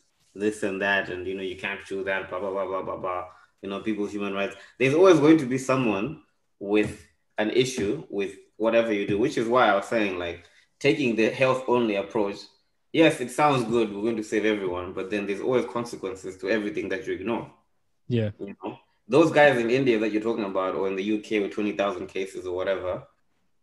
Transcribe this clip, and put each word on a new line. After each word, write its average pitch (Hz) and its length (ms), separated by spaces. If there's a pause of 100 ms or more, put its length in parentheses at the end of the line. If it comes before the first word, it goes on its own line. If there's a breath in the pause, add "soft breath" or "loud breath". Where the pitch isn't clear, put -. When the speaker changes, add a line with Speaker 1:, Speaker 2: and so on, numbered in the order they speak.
(340)
Speaker 1:
this 104 280
and 95 200
that, 98 280
and, 90 160
you 95 80
know, 95 80
you 90 140
can't 98 300
do 95 180
that, 95 260
blah, 92 100
blah, 98 100
blah, 95 160
blah, 95 160
blah, 90 140
blah. 90 280 (380 loud breath)
You 98 60
know, 98 120
people's 101 320
human 101 200
rights. 98 240 (220 loud breath)
There's 135 160
always 175 260
going 156 180
to 139 80
be 127 120
someone 131 640 (360)
with 107 480 (320)
an 107 120
issue 127 580
with 98 240 (240)
whatever 113 380
you 101 120
do, 101 120
which 117 180
is 120 100
why 117 220
I 101 80
was 101 100
saying, 104 320
like, 87 260 (360 soft breath)
taking 143 360
the 113 140
health 127 380
only 120 280
approach, 101 400 (580)
yes, 151 260
it 120 100
sounds 143 340
good, 110 300
we're 101 80
going 117 140
to 107 80
save 104 220
everyone, 92 480
but 92 160
then 101 160
there's 98 140
always 120 260
consequences 95 720
to 98 100
everything 104 420
that 95 160
you 92 80
ignore. 95 360 (580)
Speaker 2:
Yeah. 113 300
Speaker 1:
You 98 240
know, - 160 (300)
those 151 240
guys 147 260
in 117 120
India 127 280
that 107 140
you're 104 100
talking 110 220
about, 95 320
or 95 100
in 98 100
the 95 60
U 107 160
K 107 220
with 95 120
twenty 104 200
thousand 95 340
cases 92 400
or 90 80
whatever, 92 480 (600)